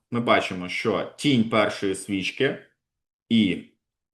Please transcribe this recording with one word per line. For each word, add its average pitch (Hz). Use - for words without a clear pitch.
ми 120
бачимо, 95
що 90
тінь 131
першої 104
свічки 101
і 101